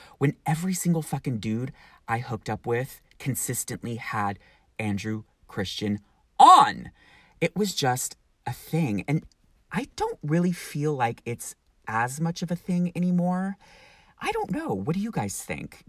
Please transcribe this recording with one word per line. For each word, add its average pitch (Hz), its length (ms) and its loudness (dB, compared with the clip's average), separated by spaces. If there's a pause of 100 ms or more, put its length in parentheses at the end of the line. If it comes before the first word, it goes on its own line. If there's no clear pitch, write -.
(180)
when - 180 0 (100)
every 165 280 -2
single 170 280 0
fucking 131 380 -6
dude 113 320 -4 (360)
I 117 120 -2
hooked 117 300 -8
up 107 160 -6
with 120 360 -6 (180)
consistently 120 760 -6
had 101 440 -4 (400)
Andrew 110 440 -4 (240)
Christian 104 520 -4 (400)
on. 302 520 10 (500)
It - 140 2
was 196 200 0
just - 420 0 (300)
a 123 60 -4
thing. 135 540 -2
And 147 180 0 (460)
I 226 240 -4
don't 453 280 -4
really 170 280 2
feel 151 420 -4
like 120 320 -2
it's - 300 -8 (320)
as 123 340 -2
much 165 200 -2
of 175 100 -4
a 175 40 -4
thing 175 400 -2
anymore. 180 640 0 (640)
I 381 120 -4
don't 440 200 -4
know. 311 220 -4
What 156 220 -2
do 196 60 -4
you 220 100 -4
guys 104 320 -6
think? - 460 -12